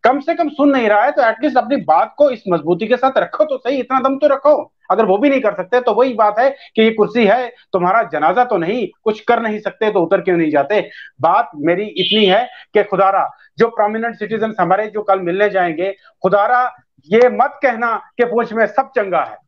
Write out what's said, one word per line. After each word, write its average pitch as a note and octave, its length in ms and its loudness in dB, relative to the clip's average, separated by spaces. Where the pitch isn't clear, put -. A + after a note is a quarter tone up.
कम C4 160 2
से E4 160 -4
कम E4 140 -2
सुन C#4+ 200 0
नहीं B3 200 0
रहा G#3 140 4
है C#4+ 80 0
तो D4 120 0
एटलीस्ट A#3+ 340 -2
अपनी A#3+ 180 -2
बात F3+ 420 0
को D4 120 4
इस A#3+ 200 -8
मजबूती E3+ 380 -2
के B3 100 2
साथ C4 200 0
रखो G3 260 -2
तो C4 140 -4
सही, C4 220 -4
इतना B3+ 200 -4
दम C4+ 180 -2
तो D4 100 0
रखो। C#4 460 2
अगर G#3+ 140 2
वो F#3 120 2
भी C#4 120 2
नहीं C4+ 120 0
कर G3+ 120 0
सकते F#3 280 -2
तो A#3+ 120 -2
वही B3 200 2
बात G#3 260 0
है C4+ 100 2
कि - 320 -4
ये A3 100 4
कुर्सी A3 360 0
है, A#3+ 260 0
तुम्हारा F#3+ 300 0
जनाजा E3 400 0
तो B3 140 -2
नहीं, F#3+ 300 -2
कुछ G#3+ 160 -2
कर A#3 220 0
नहीं G#3+ 180 -6
सकते G#3+ 320 -4
तो G3+ 100 2
उतर F3+ 200 0
क्यों F3+ 160 0
नहीं D#3+ 140 0
जाते? D3 380 0
बात G3 340 0
मेरी F3 280 -2
इतनी G3+ 420 -2
है G#3 240 2
कि G#3 100 2
खुदारा F#3+ 480 0
जो A#3 100 4
prominent A3+ 480 -2
सिटीजन G#3+ 440 -4
हमारे F#3+ 280 0
जो G#3 140 -8
कल G3 180 0
मिलने F#3+ 300 0
जाएंगे, F3+ 460 -2
खुदारा A3+ 520 0
ये A#3 240 4
मत A3 340 -2
कहना A#3 380 -2
कि A#3+ 80 2
पुंछ A3+ 280 -4
में A3 140 0
सब C#4+ 280 -2
चंगा F#3 280 0
है। A2 140 -10